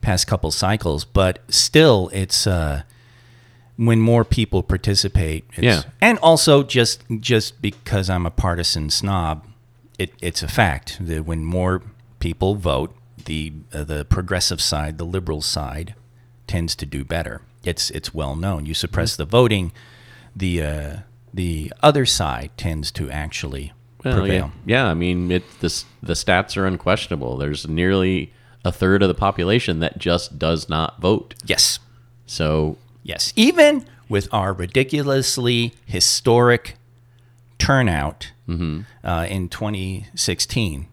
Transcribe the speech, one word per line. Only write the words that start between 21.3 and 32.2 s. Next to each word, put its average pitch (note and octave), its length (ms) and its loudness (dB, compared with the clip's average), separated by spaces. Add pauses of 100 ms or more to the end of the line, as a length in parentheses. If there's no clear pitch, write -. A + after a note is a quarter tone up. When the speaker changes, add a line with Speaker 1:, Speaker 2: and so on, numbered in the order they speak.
Speaker 1:
the E2 480 -4
other C#3+ 240 6
side C#2+ 520 -2
tends D#2 360 -4
to C#2 160 -6
actually D2 640 -8 (320)
Speaker 2:
Well, C3 100 0
yeah. G#2 60 4
Speaker 1:
prevail. F#2 320 0 (140)
Speaker 2:
Yeah, B2 200 2
I E2+ 80 2
mean, F2+ 360 0
it, F2+ 140 2 (160)
the F#2 60 -2
s-, - 180 -4 (180)
the E2+ 120 -4
stats - 420 0
are F#2+ 100 0
unquestionable. E2+ 720 -2
There's D2 300 -4
nearly F#2 640 0 (320)
a F2 80 0
third F#2+ 300 4
of G2 60 4
the F2 60 2
population G2 640 0
that E2 200 -4
just E2+ 420 -2
does D#2+ 280 -2
not D#2+ 320 -4
vote. G2 340 0 (120)
Speaker 1:
Yes. - 320 0 (480)